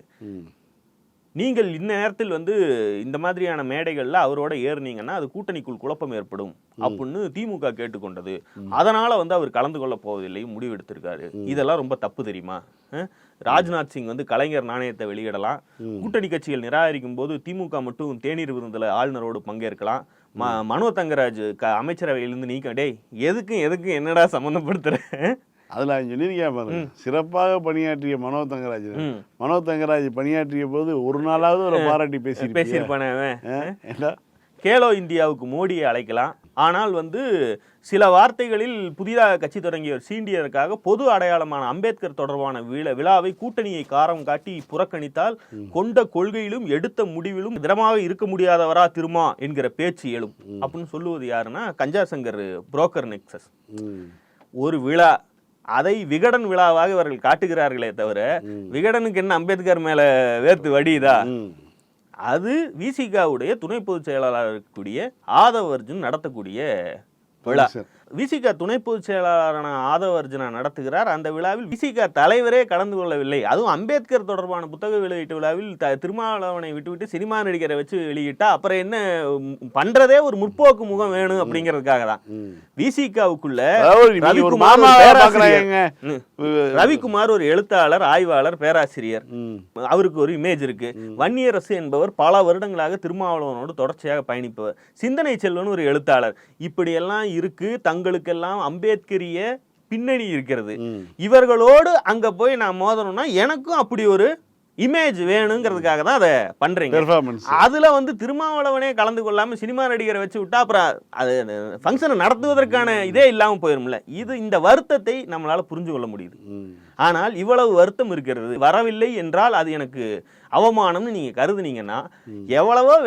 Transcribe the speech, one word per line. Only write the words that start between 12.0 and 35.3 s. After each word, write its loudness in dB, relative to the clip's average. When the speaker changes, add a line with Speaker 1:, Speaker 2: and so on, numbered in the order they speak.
Speaker 2:
தெரியுமா? -12
ஆ? -8
ராஜ்நாத் -2
சிங் -12
வந்து -8
கலைஞர் -2
நாணயத்தை -8
வெளியிடலாம். -8
Speaker 1:
ம். -12
Speaker 2:
கூட்டணி -6
கட்சிகள் -8
நிராகரிக்கும் -2
போது -8
தி -14
மு -10
க -8
மட்டும் -10
தேநீர் -6
விருந்துல -6
ஆளுநரோடு -4
பங்கேற்கலாம். -6
ம-, -4
Speaker 1:
ம். -4
Speaker 2:
மனோ -2
தங்கராஜ் -2
க-, -2
அமைச்சரவையிலிருந்து -6
நீக்கம். -10
டேய், -4
எதுக்கும் -4
எதுக்கும் -4
என்னடா 4
சம்மந்தப்படுத்துற? -4
Speaker 1:
அதுல -4
அவன் -6
சொல்லியிருக்கான் -4
பாருங்க, -8
Speaker 2:
ம். -8
Speaker 1:
சிறப்பாக -2
பணியாற்றிய -4
மனோ -6
தங்கராஜ். -8
Speaker 2:
ம். -8
Speaker 1:
மனோ -2
தங்கராஜ் -2
பணியாற்றிய -4
போது -4
ஒரு -2
நாளாவது 2
ஒரு 0
Speaker 2:
ஆ. 0
Speaker 1:
பாராட்டி 0
பேசியிருப்பியா? -6
Speaker 2:
பேசியிருப்பானே -2
அவன். -4
Speaker 1:
ஆ? -6
என்ன? -6
Speaker 2:
கேலோ 4
இந்தியாவுக்கு -2